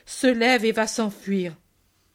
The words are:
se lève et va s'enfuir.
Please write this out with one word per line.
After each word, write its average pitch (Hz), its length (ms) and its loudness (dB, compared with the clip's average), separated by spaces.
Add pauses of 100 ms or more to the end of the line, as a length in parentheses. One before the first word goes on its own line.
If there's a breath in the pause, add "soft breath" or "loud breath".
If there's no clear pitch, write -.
se - 220 -4
lève 240 380 2
et 226 80 2
va 220 160 0
s'enfuir. 196 680 -4 (580)